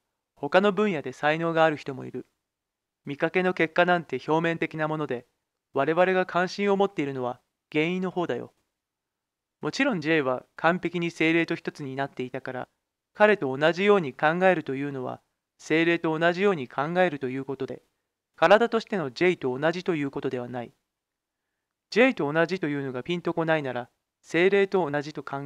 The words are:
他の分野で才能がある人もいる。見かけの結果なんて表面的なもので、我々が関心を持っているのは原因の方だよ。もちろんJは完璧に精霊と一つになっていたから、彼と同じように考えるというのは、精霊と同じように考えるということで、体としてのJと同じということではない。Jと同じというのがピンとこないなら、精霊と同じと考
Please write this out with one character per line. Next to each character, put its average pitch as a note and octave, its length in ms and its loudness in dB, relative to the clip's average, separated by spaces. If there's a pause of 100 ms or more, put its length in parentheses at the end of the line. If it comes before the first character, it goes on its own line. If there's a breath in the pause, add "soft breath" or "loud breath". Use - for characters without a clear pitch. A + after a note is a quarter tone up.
(360)
他 C#3+ 240 2
の G3+ 120 4
分 G#3 200 0
野 D3 100 -4
で C3 100 -8
才 D3+ 260 0
能 E3 140 -2
が D#3+ 120 4
あ D#3+ 60 6
る D3+ 60 -4
人 - 180 -10
も B2+ 100 -12
い B2 60 -14
る。 B2 160 -12 (800)
見 C#3+ 100 -8
か E3 140 -2
け F#3 120 0
の F#3 120 0
結 D#3+ 200 0
果 F3 120 4
な F3 120 2
ん D#3+ 60 -6
て C3 220 -6
表 D#3+ 160 2
面 E3 160 -2
的 D#3 180 -6
な D#3 100 -4
も D#3 120 -4
の D3 80 -4
で、 B2+ 200 -6 (460)
我 C#3 200 0
々 F3+ 200 4
が F#3 140 2
関 F3+ 220 -2
心 G3+ 240 0
を G3 40 2
持 G3 80 2
っ G3 80 -4
て D#3+ 100 -4
い C#3 40 -2
る C#3 80 -6
の C3 100 -6
は B2 160 -6 (320)
原 D3+ 120 0
因 F#3 180 -2
の F#3+ 80 -4
方 E3+ 160 -2
だ B2 100 -4
よ。 A#2+ 160 -10 (1080)
も D3+ 100 -4
ち C4+ 120 0
ろ C4+ 100 0
ん E3+ 60 -4
J D#3 200 2
は B2+ 240 -2 (120)
完 E3+ 240 0
璧 E3+ 200 -4
に E3+ 100 -2
精 D#3+ 220 0
霊 E3 140 2
と E3+ 80 -4
一 - 180 -8
つ - 100 -14
に C3 140 -10
な C#3 100 -4
っ C3+ 40 -12
て - 120 -10
い B2+ 80 -8
た C3 100 -8
か B2+ 120 -12
ら、 B2+ 160 -10 (460)
彼 G#3+ 220 6
と C3 200 -2
同 D#3 160 4
じ F#3 120 -2
よ G#3 120 6
う G3 40 4
に C#3 120 -4
考 E3 320 0
え F#3 100 6
る D#3+ 100 -4
と C#3 100 -4
い C3+ 80 -4
う C#3+ 100 -6
の C3 120 -8
は、 B2 180 -10 (360)
精 D#3+ 260 2
霊 E3+ 140 2
と D#3+ 200 -2
同 E3+ 140 2
じ F3 100 -2
よ G3+ 100 4
う - 20 2
に C3 140 -8
考 C#3+ 200 -4 (100)
え F#3 100 4
る D3 100 -6
と C3 100 -6
い B2+ 80 -6
う C3+ 80 -6
こ C3+ 120 -8
と C3 100 -6
で、 - 160 -12 (520)
体 G#3+ 340 6
と A3+ 120 0
し - 60 -14
て G#3+ 100 -4
の D3+ 140 -4
J E3+ 260 2
と B2+ 220 -4
同 D#3 140 0
じ F#3 120 -6
と F3+ 100 0
い D3 80 -2
う C#3 80 -2
こ - 120 -8
と C3+ 80 -2
で B2+ 80 -4
は B2 100 -8
な B2 140 -8
い。 A2+ 100 -14 (1200)
J B3 240 4
と C#3+ 160 -2
同 E3 160 2
じ F#3 140 -4
と D#3 80 -2
い D3 60 -2
う C#3+ 80 -4
の C3+ 100 -6
が B2 100 -8
ピ F3 140 -4
ン E3+ 60 -6
と E3+ 120 -4
こ E3 100 -2
な D#3+ 120 2
い D#3 60 -2
な C3 100 -6
ら、 B2 180 -8 (320)
精 F3 280 2
霊 G3 160 4
と F#3 240 0
同 D3 120 -2
じ D3+ 120 -10
と D3 80 -10
考 C#3 240 -8